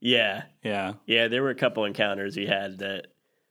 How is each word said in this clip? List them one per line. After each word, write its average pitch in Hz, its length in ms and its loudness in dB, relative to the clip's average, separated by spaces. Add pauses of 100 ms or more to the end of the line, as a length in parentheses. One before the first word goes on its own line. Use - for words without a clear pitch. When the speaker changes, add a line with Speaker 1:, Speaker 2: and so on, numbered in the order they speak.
Speaker 1:
Yeah. 113 440 2 (200)
Speaker 2:
Yeah. 101 300 -2 (120)
Speaker 1:
Yeah, 113 220 4
there 123 160 0
were 131 60 0
a 120 40 -2
couple 113 300 0
encounters 101 520 -2
we 101 100 -4
had 98 320 -4
that 98 300 -8 (420)